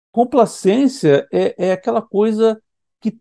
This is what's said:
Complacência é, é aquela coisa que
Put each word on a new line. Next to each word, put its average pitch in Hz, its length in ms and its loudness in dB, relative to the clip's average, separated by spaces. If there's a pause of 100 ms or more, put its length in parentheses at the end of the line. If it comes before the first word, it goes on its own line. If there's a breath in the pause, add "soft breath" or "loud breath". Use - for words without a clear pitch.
(100)
Complacência 226 1200 0
é, 185 380 -2
é 185 40 0
aquela 220 280 -4
coisa 220 580 0 (420)
que 220 100 -4 (100)